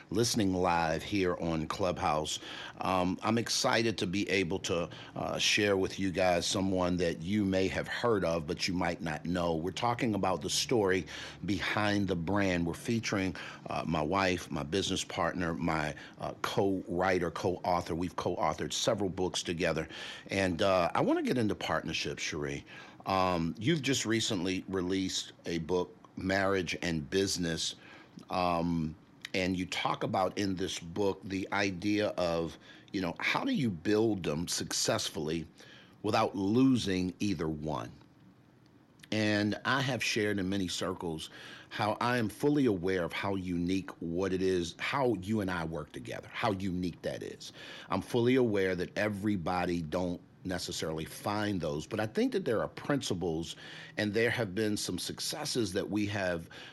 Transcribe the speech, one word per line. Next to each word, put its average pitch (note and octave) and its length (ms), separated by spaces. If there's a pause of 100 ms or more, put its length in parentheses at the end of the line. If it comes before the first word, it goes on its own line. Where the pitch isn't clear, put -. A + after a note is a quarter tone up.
listening G#2 460
live E2+ 480
here F#2 340
on E2 300
Clubhouse, D#2 720 (420)
um, F#2 420
I'm A2+ 140
excited A#2 640
to G#2 80
be F#2+ 240
able F#2+ 300
to, E2+ 280 (260)
uh, - 220
share G2+ 400
with F#2+ 240
you F#2+ 100
guys F2 360
someone F#2 500
that E2+ 240
you G2 240
may F#2+ 240
have D#2 200
heard G#2+ 360
of, E2 220
but E2+ 200
you G2 60
might F2 300
not D#2+ 240
know. E2+ 280
We're E2+ 180
talking A#2 420
about F#2 260
the F2+ 80
story F#2+ 560 (400)
behind G2+ 640
the F#2 80
brand. F2+ 480
We're E2+ 80
featuring, G#2+ 640 (320)
uh, D#2 180
my D#2+ 140
wife, F#2 500
my D2+ 120
business F2+ 420
partner, E2+ 480
my, D#2 420 (280)
uh, D2 180
co-writer, F#2 920
co-author. F2 640
We've F2 220
co-authored D#2+ 560
several G2+ 380
books F2+ 320
together. D#2+ 460 (420)
And, F#2 320
uh, F#2 320
I B2+ 80
wanna D#4+ 200
get A#3 140
into G#2 180
partnerships. D#2+ 640
Cherie. C#2+ 460 (420)
Um, F#2 520
you've C#3+ 240
just B2+ 240
recently F#2+ 640
released F#2 640 (140)
a E2+ 120
book, F2 380 (200)
Marriage F#2+ 640
and E2 280
Business, F2+ 640 (540)
um, E2+ 640 (400)
and F#2 220
you F2+ 100
talk - 380
about G2+ 320
in G2 180
this F2+ 240
book F#2 460
the F#2+ 280
idea G2+ 560 (100)
of, E2+ 380 (360)
you F#2+ 80
know, E2+ 180
how - 260
do C4+ 80
you C#3 180
build G#2 520
them D#2+ 240
successfully E2 1000 (560)
without A2 340
losing G2 840
either F2 280
one? D2 420 (1200)
And G#2 540
I B2+ 160
have B2+ 220
shared G#2 360
in F#2 100
many F#2+ 200
circles F2 640 (400)
how G#2+ 300
I A#2+ 180
am A2 100
fully D3 380
aware F#2+ 360
of E2 100
how G2 220
unique F#2 560 (100)
what F2 320
it F#2 100
is, F2+ 360
how B2 440
you G#2+ 180
and F#2 100
I E2+ 140
work E2 280
together, - 400
how A#2 200
unique F2+ 500
that B1 200
is. - 300 (380)
I'm F#2+ 120
fully B2 340
aware G2+ 400
that F2 200
everybody F#2 840
don't F2 400 (240)
necessarily E2+ 600
find G#2 560
those, D2+ 260
but G#2+ 140
I A2 60
think A#3+ 260
that - 120
there A2 160
are D2+ 80
principles F2 880 (420)
and G#2 160
there A2+ 180
have A2 260
been G#2+ 200
some F#2 220
successes A2 720
that F#2 160
we G#2 180
have, F#2 420 (240)